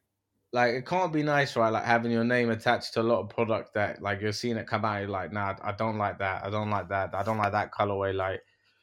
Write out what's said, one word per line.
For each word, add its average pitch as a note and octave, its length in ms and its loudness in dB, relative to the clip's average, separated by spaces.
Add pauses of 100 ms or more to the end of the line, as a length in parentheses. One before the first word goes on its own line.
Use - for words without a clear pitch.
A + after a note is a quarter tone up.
(520)
like, A#2+ 220 4
it C3 140 -4
can't F3 260 0
be D3+ 100 2
nice, C#3+ 320 2
right? A2+ 140 4
Like, A2 160 0
having A#2 260 4
your A#2 120 4
name A#2+ 260 4
attached A2+ 460 0
to A#2 60 2
a - 20 4
lot A2+ 180 4
of G#2 80 -6
product A2 460 -2
that, G2+ 260 -2
like, G2 200 -2
you're G#2+ 120 0
seeing A#2 240 -4
it G#2 100 -8
come G#2+ 180 -2
out, G#2 140 -2
you're G2 100 -6
like, F#2 220 -6
"Nah, G2 300 -2
I G#2 120 -4
don't A2 240 -2
like G2+ 220 -2
that. F#2+ 260 -2
I G2+ 40 -6
don't G#2+ 220 -2
like F#2 180 -2
that. F#2+ 260 -2
I G2 80 0
don't A2 140 -2
like G2+ 160 2
that G#2 180 0
colorway." G2 440 0
Like, F#2+ 260 -2 (420)